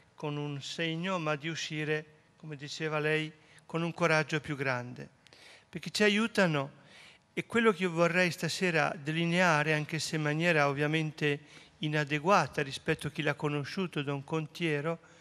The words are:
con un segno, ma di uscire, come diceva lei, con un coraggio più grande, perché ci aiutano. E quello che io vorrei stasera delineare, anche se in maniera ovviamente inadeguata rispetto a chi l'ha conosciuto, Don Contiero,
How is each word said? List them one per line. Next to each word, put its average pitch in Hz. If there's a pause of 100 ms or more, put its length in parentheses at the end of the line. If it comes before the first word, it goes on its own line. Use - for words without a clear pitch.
(140)
con 147
un 147
segno, 170
ma 151
di 147
uscire, 151 (320)
come 156
diceva 151
lei, 156 (320)
con 165
un 170
coraggio 160
più 151
grande, 127 (600)
perché 170
ci -
aiutano. 202 (480)
E -
quello 226
che 170
io 180
vorrei 170
stasera 160
delineare, 160
anche 151
se -
in 156
maniera 151
ovviamente 151 (160)
inadeguata 151
rispetto 147
a -
chi -
l'ha 147
conosciuto, 151
Don 139
Contiero, 160 (220)